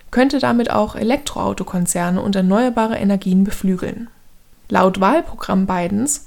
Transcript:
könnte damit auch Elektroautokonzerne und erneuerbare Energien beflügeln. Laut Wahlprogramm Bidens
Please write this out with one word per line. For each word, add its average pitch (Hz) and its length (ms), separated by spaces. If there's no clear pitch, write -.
könnte 269 300
damit 240 320
auch 214 240
Elektroautokonzerne 190 1200
und 196 160
erneuerbare 220 640
Energien 196 460
beflügeln. 196 640
Laut 185 320
Wahlprogramm 196 640
Bidens 190 600